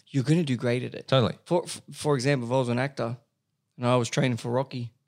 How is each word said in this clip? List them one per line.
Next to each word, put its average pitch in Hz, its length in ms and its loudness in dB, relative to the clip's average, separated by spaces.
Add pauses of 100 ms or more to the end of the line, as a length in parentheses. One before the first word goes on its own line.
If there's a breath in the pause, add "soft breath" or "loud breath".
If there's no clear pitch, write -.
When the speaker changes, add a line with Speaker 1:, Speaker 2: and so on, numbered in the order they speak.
Speaker 1:
you're 139 140 0
gonna 160 200 4
do 135 140 0
great 120 260 -2
at 120 100 -10
it. - 140 -14
Speaker 2:
Totally. 120 280 4 (100)
Speaker 1:
For, 170 180 0
f-, - 180 -12 (100)
for 147 220 0
example, 131 340 0
if 120 60 -2
I 131 60 2
was 123 100 0
an 120 80 0
actor 127 400 -4 (600)
and 123 100 -2
I 123 80 4
was 120 140 2
training 131 280 0
for 120 140 -6
Rocky, 127 400 -4 (160)